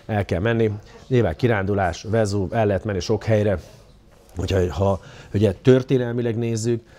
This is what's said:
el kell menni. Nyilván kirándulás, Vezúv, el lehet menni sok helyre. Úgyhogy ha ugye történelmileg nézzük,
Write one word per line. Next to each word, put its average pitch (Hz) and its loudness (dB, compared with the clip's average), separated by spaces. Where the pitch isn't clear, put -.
el 104 0
kell 85 -2
menni. 113 0
Nyilván 113 2
kirándulás, 98 0
Vezúv, 104 -2
el 113 2
lehet 98 0
menni 101 -4
sok 107 -2
helyre. 104 2
Úgyhogy 92 0
ha 95 0
ugye 101 2
történelmileg 123 2
nézzük, 117 -2